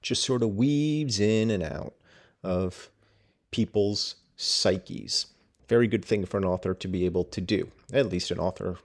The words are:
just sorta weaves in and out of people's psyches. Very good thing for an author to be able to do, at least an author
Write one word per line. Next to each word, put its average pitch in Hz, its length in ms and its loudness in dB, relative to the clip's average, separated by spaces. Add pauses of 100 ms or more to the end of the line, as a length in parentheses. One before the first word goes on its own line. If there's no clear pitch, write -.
just - 220 -2
sorta 123 260 0
weaves 143 720 0
in 110 300 4
and 95 120 0
out 73 300 -6 (500)
of 92 480 -2 (600)
people's 104 640 0 (220)
psyches. - 920 -2 (420)
Very 117 180 6
good 107 180 0
thing 101 200 0
for 101 140 -2
an 98 80 2
author 92 260 0
to 92 160 -6
be 90 160 0
able 87 200 2
to - 180 -6
do, 92 300 0 (200)
at 131 160 2
least 90 220 -4
an 85 80 -4
author 90 460 -4